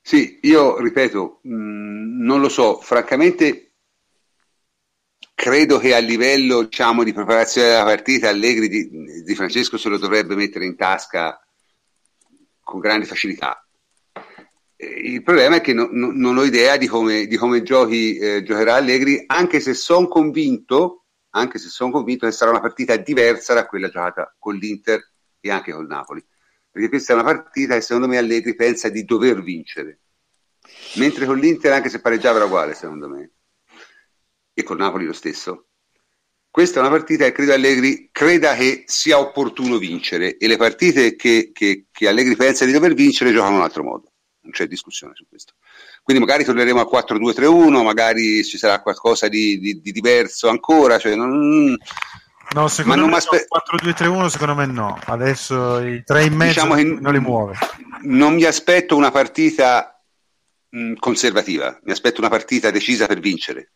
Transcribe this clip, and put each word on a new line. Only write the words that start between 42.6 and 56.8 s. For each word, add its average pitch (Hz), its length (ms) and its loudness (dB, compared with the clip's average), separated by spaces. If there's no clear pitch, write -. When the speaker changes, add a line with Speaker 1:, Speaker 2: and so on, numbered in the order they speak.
Speaker 1:
di 131 80 2
dover 156 220 4
vincere 127 380 4
giocano 101 200 2
in 98 60 2
un 90 60 2
altro 78 200 -6
modo, 58 280 -12
non - 120 -20
c'è 90 140 -6
discussione - 480 -14
su - 140 -20
questo. - 260 -20
Quindi 135 200 2
magari 139 220 2
torneremo 123 360 2
al 113 60 0
quattro 117 320 -2
due 113 160 -2
tre 127 120 0
uno, 156 360 6
magari 110 600 0
ci - 140 -10
sarà 101 240 0
qualcosa 107 460 0
di, 104 300 -2
di, 95 220 -6
di 101 120 -14
diverso 117 560 0
ancora, 120 500 4
cioè 107 160 0
non, 139 600 2
Speaker 2:
No, 151 120 2
secondo 156 280 0
Speaker 1:
ma 285 80 2
non 160 80 4
Speaker 2:
me - 60 2
Speaker 1:
m'aspe- - 240 0
Speaker 2:
no, - 60 -8
quattro 165 300 -4
due 170 160 -2
tre 170 160 -2
uno 185 220 0
secondo 147 240 -2
me 143 100 -2
no, 110 400 -6
adesso 123 760 -2
i 120 220 -8
tre 151 220 2
in 156 100 2
mezzo 160 200 2
Speaker 1:
Diciamo 156 120 2
che 151 60 4